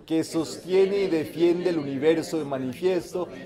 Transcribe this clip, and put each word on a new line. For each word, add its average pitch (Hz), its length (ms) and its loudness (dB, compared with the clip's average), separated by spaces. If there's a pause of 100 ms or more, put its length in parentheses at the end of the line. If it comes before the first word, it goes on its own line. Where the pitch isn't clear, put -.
que 160 180 0
sostiene 190 800 0
y 185 40 0
defiende 165 600 2
el 165 100 0
universo 147 580 0
de 151 80 -4
manifiesto 147 840 -2 (180)